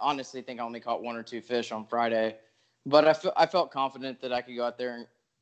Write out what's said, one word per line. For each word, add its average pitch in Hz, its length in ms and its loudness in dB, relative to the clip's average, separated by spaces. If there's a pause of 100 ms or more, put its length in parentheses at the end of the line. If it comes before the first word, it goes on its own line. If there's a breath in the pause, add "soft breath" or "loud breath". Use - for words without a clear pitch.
honestly 131 420 -4
think 120 180 -10
I 120 40 -6
only 117 160 -8
caught 107 220 -4
one 117 140 -6
or 117 80 -8
two 113 160 -10
fish 120 320 -4
on 110 140 -6
Friday. 113 520 0 (480)
But 147 200 8
I 156 80 10
fe-, 165 220 -2
I 165 100 6
felt 170 260 2
confident 135 480 -6
that 127 120 -6
I 123 100 -2
could 123 140 -14
go 120 80 -2
out 120 140 -4
there 123 160 -6
and, 117 120 -14 (360)